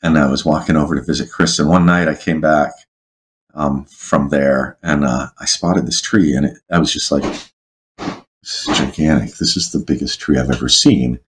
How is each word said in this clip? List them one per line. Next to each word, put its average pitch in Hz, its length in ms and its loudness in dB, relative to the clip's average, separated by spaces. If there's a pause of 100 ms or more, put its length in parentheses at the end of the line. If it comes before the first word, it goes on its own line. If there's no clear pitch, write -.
And 80 160 2
I 69 140 4
was 69 140 -2
walking 78 300 2
over 76 200 0
to 67 60 -2
visit - 300 -4
Chris, - 280 0
and 76 100 2
one 90 160 4
night 87 220 4
I 76 80 -2
came 80 260 -4
back, 76 300 2 (840)
um, 71 300 -4
from - 440 -2
there, 69 540 0
and, 73 200 0
uh, 64 260 -2 (100)
I - 60 -12
spotted - 420 0
this - 140 -4
tree, 82 340 2
and 71 100 0
it, - 120 -4 (140)
I 87 60 2
was 76 160 0
just - 180 -4
like, 71 120 0 (760)
"This - 680 -12
is - 100 0
gigantic! 76 600 0
This - 200 -2
is - 140 -6
the - 80 -2
biggest - 400 -4
tree 71 180 0
I've 64 140 -2
ever 62 180 -2
seen" 62 580 4